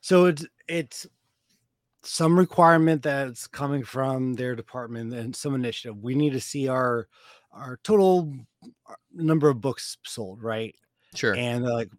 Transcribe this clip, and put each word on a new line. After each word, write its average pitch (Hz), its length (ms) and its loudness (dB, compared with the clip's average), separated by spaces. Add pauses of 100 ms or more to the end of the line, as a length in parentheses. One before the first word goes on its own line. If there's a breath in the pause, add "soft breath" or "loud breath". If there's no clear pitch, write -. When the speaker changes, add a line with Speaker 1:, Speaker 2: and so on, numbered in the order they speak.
Speaker 1:
So 180 240 6
it's, 165 200 0 (220)
it's 165 380 -8 (960)
some 165 360 2
requirement 165 640 6
that's 139 440 -4
coming 139 380 -4
from 131 500 -4
their 127 220 -4
department 117 560 -10
and 120 240 -8
some 143 180 -4
initiative. 120 440 -6
We 120 160 -6
need 147 180 2
to 131 80 -4
see 135 280 -6
our, 123 400 -2 (440 soft breath)
our 127 320 -16
total, 185 500 4 (540)
uh, 107 60 -18 (180)
number 160 360 4
of 127 120 2
books - 440 -8
sold, 107 380 -12
right? 113 320 -6 (400)
Speaker 2:
Sure. 107 220 0
Speaker 1:
And 120 280 -2
they're 123 100 -2
like 117 240 -4